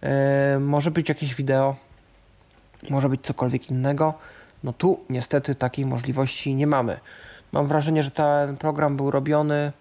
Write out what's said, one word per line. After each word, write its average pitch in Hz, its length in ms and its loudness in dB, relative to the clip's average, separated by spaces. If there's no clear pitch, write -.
e, 139 580 2
może 143 300 2
być 156 180 0
jakieś 147 260 -2
wideo, 135 420 0
może 139 180 2
być 135 120 -2
cokolwiek - 500 -4
innego. 143 440 0
No 123 80 -4
tu 180 280 0
niestety 135 440 -2
takiej 131 320 -2
możliwości 131 680 -2
nie 139 120 2
mamy. 131 340 0
Mam 147 140 0
wrażenie, 151 360 2
że 139 80 -2
ten 147 460 0
program 147 400 0
był 139 140 0
robiony 147 720 0